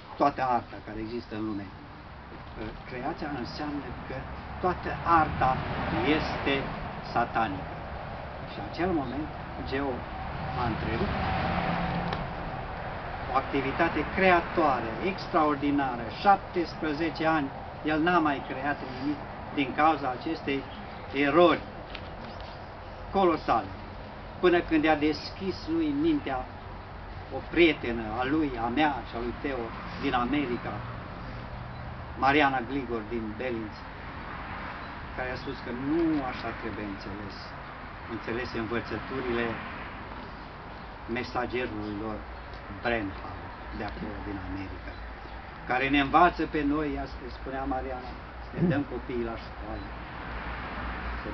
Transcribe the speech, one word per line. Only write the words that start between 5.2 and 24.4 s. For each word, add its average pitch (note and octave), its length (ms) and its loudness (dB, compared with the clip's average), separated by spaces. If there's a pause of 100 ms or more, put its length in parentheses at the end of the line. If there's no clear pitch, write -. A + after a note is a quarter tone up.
este - 380 0 (560)
satanică. A2+ 600 0 (800)
Și - 80 -8
în G#2 120 -4
acel F3 180 2
moment, D3 380 0 (420)
Geo C3+ 240 0 (680)
a - 40 2
întrerupt - 520 0 (2250)
o - 20 4
activitate C#3 680 2 (100)
creatoare, E3 760 6 (160)
extraordinară, C#3+ 960 2 (200)
șaptesprezece E3 1040 4
ani, D#3 240 4 (360)
el D#3 160 4
n-a F3 180 6
mai D3+ 300 4
creat C#3+ 280 0 (220)
nimic D3 180 0 (360)
din C3+ 220 2
cauza D3 440 6
acestei D3 440 -2 (500)
erori C#3+ 460 8 (1500)
colosale. D3 600 4 (680)
Până F3 200 8